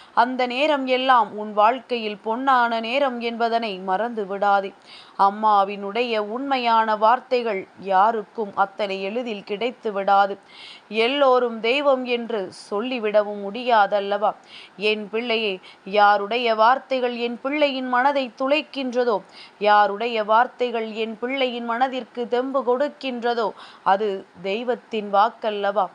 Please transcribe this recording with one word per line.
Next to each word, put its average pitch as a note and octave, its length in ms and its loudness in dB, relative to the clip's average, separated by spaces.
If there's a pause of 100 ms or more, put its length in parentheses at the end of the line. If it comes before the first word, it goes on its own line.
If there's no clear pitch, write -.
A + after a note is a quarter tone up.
(140)
அந்த B3+ 320 2
நேரம் C4+ 420 0
எல்லாம் B3+ 500 4
உன் G#3 160 -8
வாழ்க்கையில் A3 720 0
பொன்னான A#3+ 540 0
நேரம் B3 400 -2
என்பதனை A#3 580 -2
மறந்து G3+ 480 -4
விடாதே. G3 460 0 (500)
அம்மாவினுடைய G3+ 960 2
உண்மையான A3+ 800 0
வார்த்தைகள் A3+ 720 2 (120)
யாருக்கும் G3+ 760 0
அத்தனை G3 460 -2
எளிதில் G#3 420 -6
கிடைத்து A3+ 480 -6
விடாது. G3 440 2 (720)
எல்லோரும் B3 540 4
தெய்வம் B3+ 460 2
என்று A#3 340 -4 (320)
சொல்லிவிடவும் G#3 720 -2
முடியாதல்லவா? G3+ 880 0 (460)
என் G#3+ 320 -2
பிள்ளையே, A3+ 440 -2 (320)
யாருடைய G#3 720 2
வார்த்தைகள் B3 600 2
என் A#3+ 260 -4
பிள்ளையின் C4+ 480 -2
மனதை C4 360 2 (120)
துளைக்கின்றதோ, B3+ 800 -2 (420)
யாருடைய G#3 640 2
வார்த்தைகள் A#3 680 0
என் A3 280 -6
பிள்ளையின் B3 460 -4
மனதிற்கு B3 640 -4
தெம்பு C4 360 -2
கொடுக்கின்றதோ, A#3+ 840 -2 (360)
அது G3 260 2 (320)
தெய்வத்தின் G#3 720 -6
வாக்கல்லவா? G3+ 800 0